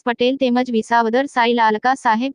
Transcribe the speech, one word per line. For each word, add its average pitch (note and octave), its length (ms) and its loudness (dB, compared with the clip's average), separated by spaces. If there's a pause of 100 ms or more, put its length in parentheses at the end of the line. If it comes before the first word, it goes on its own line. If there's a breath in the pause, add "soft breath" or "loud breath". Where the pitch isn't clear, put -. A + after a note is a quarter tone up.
પટેલ B3 300 0
તેમજ B3+ 340 0
વિસાવદર A#3 560 0
સાઈ A#3+ 260 0
લાલકા A3 420 0
સાહેબ A#3+ 400 -2